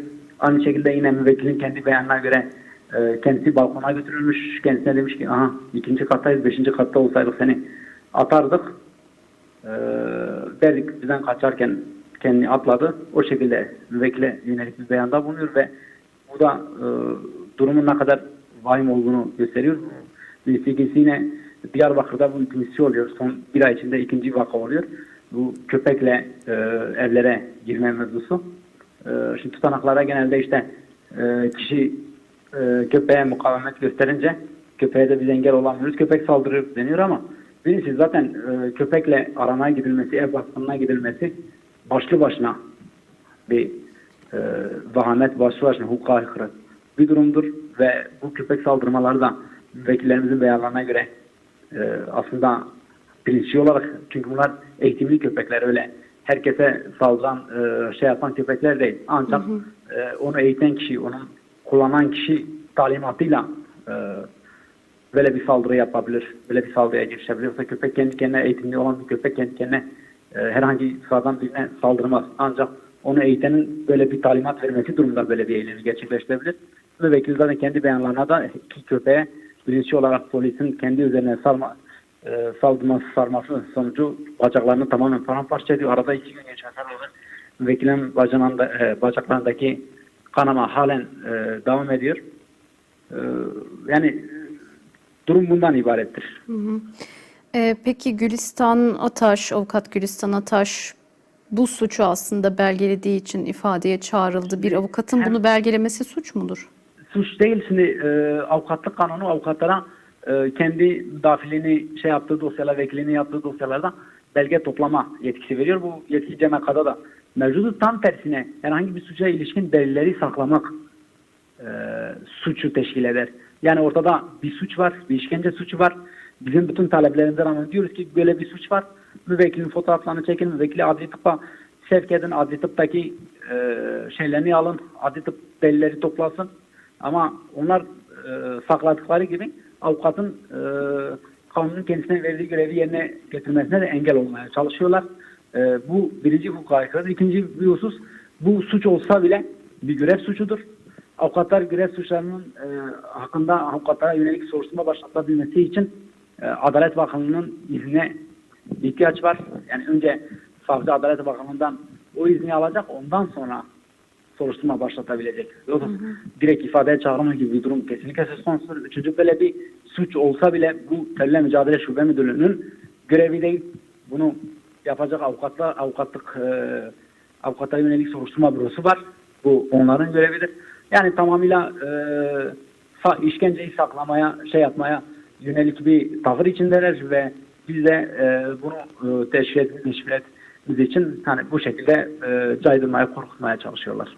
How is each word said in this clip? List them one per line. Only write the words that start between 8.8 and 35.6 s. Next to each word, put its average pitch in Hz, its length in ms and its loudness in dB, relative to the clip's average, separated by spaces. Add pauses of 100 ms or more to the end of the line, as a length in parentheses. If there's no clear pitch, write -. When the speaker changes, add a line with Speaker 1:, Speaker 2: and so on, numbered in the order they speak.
Speaker 1:
E, 110 60 -12 (920)
derdik - 400 2
bizden 139 200 -4
kaçarken 120 540 0 (440)
kendini 123 300 4
atladı. 131 440 2 (180)
O 156 100 2
şekilde 117 520 0 (160)
müvekkile 127 540 -2
yönelik 120 340 -6
bir 123 100 -12
beyanda 127 360 0
bulunuyor 156 300 -6
ve 135 160 2 (640)
bu - 60 0
da, 143 200 4 (180)
e, 123 80 -6 (720)
durumun 143 280 4
ne 143 120 4
kadar 139 220 2 (420)
vahim 131 280 2
olduğunu 123 480 0
gösteriyor. 127 380 0 (720)
Birisi 131 480 0
yine 147 340 4 (460)
Diyarbakır'da 139 600 2
bu 139 80 -2
ikincisi 127 400 -2
oluyor. 120 360 2
Son 127 180 -2 (180)
bir 139 100 4
ay 123 100 4
içinde 127 260 -4
ikinci 127 340 -2
vaka 120 240 -2
oluyor. 131 260 -2 (480)
Bu 123 220 -4 (140)
köpekle, 131 600 2 (180)
e, 117 60 -4 (460)
evlere 120 460 2 (220)
girme 120 260 0
mevzusu. 117 500 -4 (640)
E, - 40 -6 (320)
şimdi - 120 -12
tutanaklara 135 480 2
genelde 135 380 2
işte, 131 260 0 (520)
e, 120 400 0
kişi, 139 360 -2 (600)
e, 123 360 0
köpeğe 143 340 4
mukavemet 131 560 -2
gösterince 139 560 0 (420)
köpeğe 131 300 4
de 135 120 2
biz 127 80 0
engel 131 240 4
olamıyoruz. 131 440 2